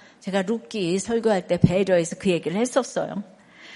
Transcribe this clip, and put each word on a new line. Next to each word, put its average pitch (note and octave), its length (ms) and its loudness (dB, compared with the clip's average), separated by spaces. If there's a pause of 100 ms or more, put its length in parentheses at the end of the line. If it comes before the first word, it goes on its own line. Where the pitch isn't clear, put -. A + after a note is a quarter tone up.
(220)
제가 F#3+ 200 0
룻기 G3 580 -2
설교할 G#3+ 480 0
때 F3 100 2
배려해서 F3+ 580 2
그 G3 140 0
얘기를 E3 260 0
했었어요. G#3 680 -2 (520)